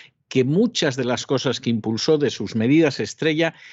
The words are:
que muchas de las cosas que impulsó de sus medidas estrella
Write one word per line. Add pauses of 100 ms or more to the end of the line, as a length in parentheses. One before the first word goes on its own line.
(280)
que
muchas
de
las
cosas
que
impulsó
de
sus
medidas
estrella (180)